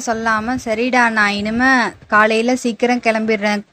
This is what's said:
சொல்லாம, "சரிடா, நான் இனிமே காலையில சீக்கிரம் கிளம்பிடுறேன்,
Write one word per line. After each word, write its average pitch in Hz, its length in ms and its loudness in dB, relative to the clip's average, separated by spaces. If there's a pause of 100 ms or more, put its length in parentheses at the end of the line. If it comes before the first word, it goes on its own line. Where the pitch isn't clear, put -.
சொல்லாம, 226 600 -2
"சரிடா, 240 440 0
நான் 214 220 0
இனிமே 220 340 -2 (420)
காலையில 220 480 2
சீக்கிரம் 240 440 0
கிளம்பிடுறேன், 220 600 -2 (120)